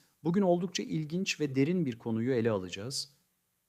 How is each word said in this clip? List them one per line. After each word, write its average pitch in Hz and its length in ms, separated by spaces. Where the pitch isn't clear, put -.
Bugün 175 180
oldukça 180 420
ilginç 165 560
ve 143 160
derin 156 300
bir 113 140
konuyu 117 340
ele 117 180
alacağız. 98 600